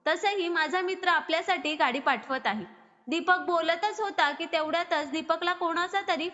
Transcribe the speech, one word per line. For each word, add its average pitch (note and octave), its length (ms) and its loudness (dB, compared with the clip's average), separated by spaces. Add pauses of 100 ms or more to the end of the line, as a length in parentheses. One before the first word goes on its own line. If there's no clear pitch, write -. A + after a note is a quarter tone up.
तसंही F#4 420 0
माझा E4+ 320 0
मित्र F#4 260 -2
आपल्यासाठी D#4+ 680 0
गाडी C#4+ 240 2
पाठवत C4 480 -2
आहे." G#3+ 180 -2 (420)
दीपक E4+ 320 2
बोलतच F4 600 0
होता F#4 320 2
की E4 140 -6
तेवढ्यातच D#4 680 0
दीपकला E4 420 0
कोणाचा F4+ 540 -2
तरी E4+ 260 -2